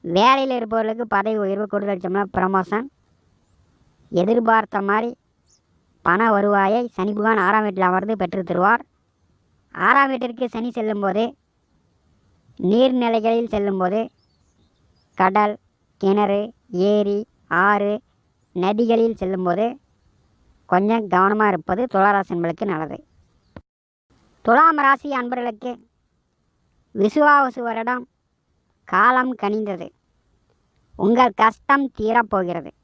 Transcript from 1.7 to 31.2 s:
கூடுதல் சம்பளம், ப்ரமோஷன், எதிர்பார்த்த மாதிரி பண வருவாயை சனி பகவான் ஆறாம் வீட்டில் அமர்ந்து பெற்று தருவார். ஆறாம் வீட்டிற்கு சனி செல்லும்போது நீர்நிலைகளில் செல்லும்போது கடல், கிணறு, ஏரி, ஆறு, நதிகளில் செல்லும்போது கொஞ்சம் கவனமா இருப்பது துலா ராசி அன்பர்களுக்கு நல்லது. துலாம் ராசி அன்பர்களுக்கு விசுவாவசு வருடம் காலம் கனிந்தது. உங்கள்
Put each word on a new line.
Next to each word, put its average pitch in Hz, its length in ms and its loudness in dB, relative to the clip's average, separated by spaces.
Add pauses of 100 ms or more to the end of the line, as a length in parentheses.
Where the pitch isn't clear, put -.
கூடுதல் 202 320 -4
சம்பளம், 196 300 -2
ப்ரமோஷன், 190 520 -2 (1300)
எதிர்பார்த்த 220 680 0
மாதிரி 220 220 -2 (960)
பண 208 280 2
வருவாயை 202 460 2 (140)
சனி 190 220 -4
பகவான் 208 280 2
ஆறாம் 214 220 2
வீட்டில் 185 220 0
அமர்ந்து 190 320 0
பெற்று 185 280 -4
தருவார். 190 340 2 (920)
ஆறாம் 269 360 2
வீட்டிற்கு 247 340 -6 (100)
சனி 233 220 -6
செல்லும்போது 208 460 -2 (1500)
நீர்நிலைகளில் 233 800 0
செல்லும்போது 202 480 -2 (1200)
கடல், 208 340 2 (460)
கிணறு, 202 400 2 (480)
ஏரி, 208 300 2 (480)
ஆறு, 202 260 2 (680)
நதிகளில் 226 580 0
செல்லும்போது 185 440 -2 (1080)
கொஞ்சம் 208 420 2
கவனமா 202 380 4
இருப்பது 185 300 -4 (120)
துலா 196 200 4
ராசி 196 200 -2
அன்பர்களுக்கு 170 380 -4
நல்லது. 156 260 -8 (1500)
துலாம் 302 400 4
ராசி 269 240 0 (100)
அன்பர்களுக்கு 240 520 -8 (1300)
விசுவாவசு 285 680 2
வருடம் 233 360 -6 (880)
காலம் 254 480 2
கனிந்தது. 202 460 -6 (1160)
உங்கள் 233 380 2